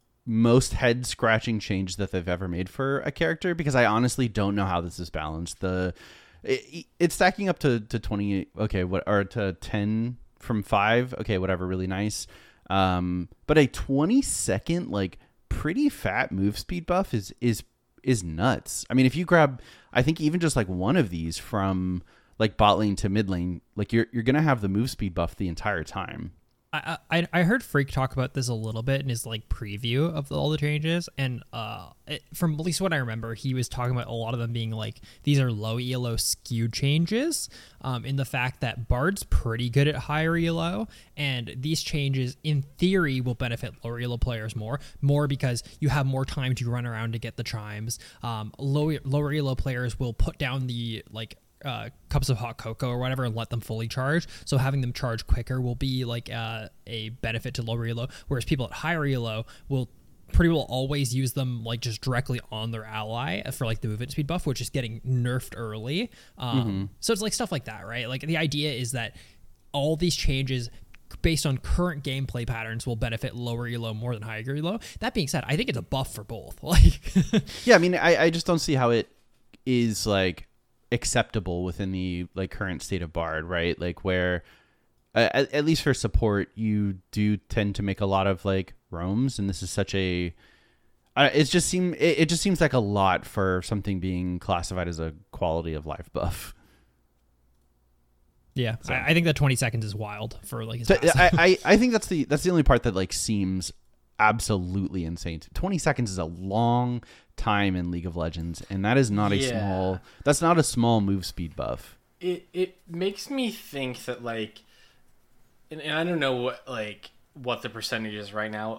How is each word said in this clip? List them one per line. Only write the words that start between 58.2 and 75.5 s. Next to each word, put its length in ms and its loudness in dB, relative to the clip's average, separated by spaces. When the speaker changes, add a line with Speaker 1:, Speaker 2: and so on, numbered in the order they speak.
Speaker 2:
whereas 180 -2
people 220 0
at 60 -14
higher 340 -2
elo 400 -2
will 220 -2
pretty 200 8
well 180 2
always 460 0
use 180 0
them, 300 -4
like, 180 -4
just 200 -6
directly 380 -2
on 180 -6
their 160 -6
ally 640 -4
for, 160 -4
like, 160 0
the 60 -2
movement 240 -4
speed 160 -2
buff, 180 -2
which 160 -2
is 80 -6
getting 320 -4
nerfed 560 0
early. 540 -4
Um, 220 0
Speaker 1:
Mm-hmm. 260 0
Speaker 2:
so 120 0
it's, 120 0
like, 100 -2
stuff 180 -4
like 140 -4
that, 220 -12
right? 200 -6
Like, 140 -6
the 160 0
idea 340 0
is 200 -4
that 240 -6
all 240 0
these 200 0
changes 540 0
based 240 4
on 100 2
current 460 0
gameplay 420 -4
patterns 400 -4
will 100 -2
benefit 400 -4
lower 320 -4
elo 280 -4
more 180 -4
than 80 -6
higher 340 -6
elo. 240 -2
That 160 -2
being 120 2
said, 200 -2
I 100 0